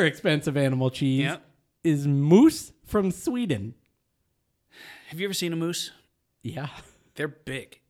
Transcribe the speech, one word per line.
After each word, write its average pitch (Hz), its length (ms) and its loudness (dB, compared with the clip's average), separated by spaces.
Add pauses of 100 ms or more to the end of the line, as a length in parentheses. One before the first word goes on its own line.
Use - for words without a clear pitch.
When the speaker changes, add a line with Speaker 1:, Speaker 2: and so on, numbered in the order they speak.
Speaker 1:
expensive 151 520 0
animal 131 320 2
cheese 135 320 0
Speaker 2:
Yeah. 135 160 -2 (480)
Speaker 1:
is 147 200 2
moose 156 680 4 (100)
from 196 280 -2
Sweden. 160 640 -6 (1300)
Speaker 2:
Have 160 140 -12
you 196 40 -6
ever 196 80 -6
seen 180 200 -4
a - 20 -4
moose? 165 360 -4 (500)
Speaker 1:
Yeah. 139 260 -10 (480)
Speaker 2:
They're 147 140 -8
big. - 500 -14 (100)